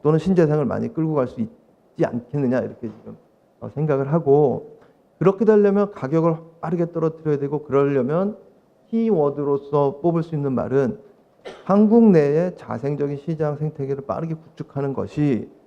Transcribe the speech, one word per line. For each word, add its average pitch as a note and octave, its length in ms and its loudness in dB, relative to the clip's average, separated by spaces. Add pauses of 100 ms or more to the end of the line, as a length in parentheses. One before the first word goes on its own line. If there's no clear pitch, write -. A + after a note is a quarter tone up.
또는 D#3 160 2
신재생을 D#3 460 2
많이 A2 280 -4
끌고 D#3+ 220 -4
갈 B2+ 140 0
수 - 120 -10
있지 - 640 -8
않겠느냐 B2 540 -2
이렇게 G#2+ 300 -8
지금, G#2+ 280 -18 (440)
어, A#2 80 -14
생각을 C#3 440 -2
하고 C#3 680 2 (420)
그렇게 G3 240 2
되려면 G3+ 480 4
가격을 E3 420 0 (260)
빠르게 E3+ 300 -4
떨어뜨려야 D#3+ 480 -2
되고 C#3+ 240 -4
그러려면 C#3 760 0 (520)
키워드로서 C#3+ 1120 0
뽑을 E3 200 0
수 D#3+ 120 -10
있는 C#3+ 180 -2
말은 A#2 460 0 (680)
한국 G#3+ 460 6
내의 D#3+ 460 2
자생적인 C#3 640 -6
시장 D3+ 380 -4
생태계를 C#3 480 -6
빠르게 D#3+ 300 -6
구축하는 - 580 -8
것이 B2 560 -4 (180)